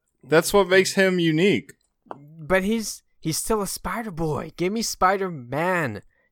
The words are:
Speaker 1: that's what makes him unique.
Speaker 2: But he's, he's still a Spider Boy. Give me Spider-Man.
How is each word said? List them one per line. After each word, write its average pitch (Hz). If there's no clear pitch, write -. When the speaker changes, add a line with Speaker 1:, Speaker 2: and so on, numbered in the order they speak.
Speaker 1:
that's 151
what 196
makes 190
him 190
unique. 165
Speaker 2:
But 185
he's, 214
he's 156
still 220
a 185
Spider 208
Boy. 160
Give 180
me 226
Spider-Man. 170